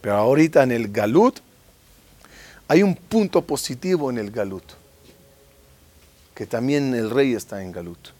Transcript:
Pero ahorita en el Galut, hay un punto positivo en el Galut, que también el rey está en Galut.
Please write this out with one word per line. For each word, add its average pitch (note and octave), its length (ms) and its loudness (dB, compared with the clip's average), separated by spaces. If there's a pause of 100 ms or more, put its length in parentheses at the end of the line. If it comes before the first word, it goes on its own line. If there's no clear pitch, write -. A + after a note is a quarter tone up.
Pero G2+ 160 -2
ahorita C#3+ 460 4
en B2+ 100 0
el A2+ 200 -4
Galut, A#2+ 480 2 (1300)
hay D#3+ 140 6
un G3 120 2
punto F#3+ 480 0
positivo C#3+ 680 -4
en A#2+ 80 -4
el G#2 120 -6
Galut, G2 340 -8 (1700)
que G#2+ 120 -12
también C3 480 0
el A2 160 -2
rey C3 240 2
está G2+ 280 -8
en F#2 100 -12
Galut. F2 360 -14 (120)